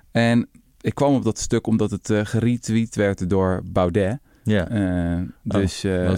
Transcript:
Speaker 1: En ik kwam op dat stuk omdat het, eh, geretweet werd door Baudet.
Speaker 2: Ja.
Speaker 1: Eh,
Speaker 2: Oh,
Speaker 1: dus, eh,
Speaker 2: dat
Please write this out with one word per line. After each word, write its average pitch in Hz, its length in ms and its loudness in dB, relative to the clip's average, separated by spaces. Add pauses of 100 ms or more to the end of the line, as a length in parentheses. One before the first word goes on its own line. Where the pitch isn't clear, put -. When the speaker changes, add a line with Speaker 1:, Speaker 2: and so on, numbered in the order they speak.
(120)
Speaker 1:
En 117 360 2 (340)
ik - 140 -2
kwam 143 200 2
op 113 80 0
dat 110 160 -2
stuk - 280 -2
omdat 107 240 2
het, - 180 -8
eh, 107 160 2
geretweet 113 720 0
werd 98 340 0
door 92 360 2
Baudet. 92 540 0 (240)
Speaker 2:
Ja. 104 260 0
Speaker 1:
Eh, 90 520 -2
Speaker 2:
Oh, 90 60 -6 (160)
Speaker 1:
dus, 98 400 -2
eh, 92 220 0
Speaker 2:
dat 92 120 2